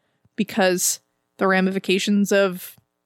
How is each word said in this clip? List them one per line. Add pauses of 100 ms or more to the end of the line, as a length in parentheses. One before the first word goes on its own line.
(360)
because (360)
the
ramifications
of (300)